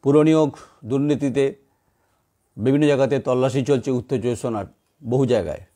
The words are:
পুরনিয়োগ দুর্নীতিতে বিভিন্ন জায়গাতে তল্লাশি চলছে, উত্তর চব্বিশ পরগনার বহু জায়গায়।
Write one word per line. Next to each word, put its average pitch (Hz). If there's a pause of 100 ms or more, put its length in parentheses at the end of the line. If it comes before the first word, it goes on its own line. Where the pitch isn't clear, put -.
পুরনিয়োগ 151 (280)
দুর্নীতিতে 135 (1000)
বিভিন্ন 139
জায়গাতে 135
তল্লাশি 127
চলছে, 135
উত্তর 127
চব্বিশ 117
পরগনার 113 (380)
বহু 131
জায়গায়। 101 (140)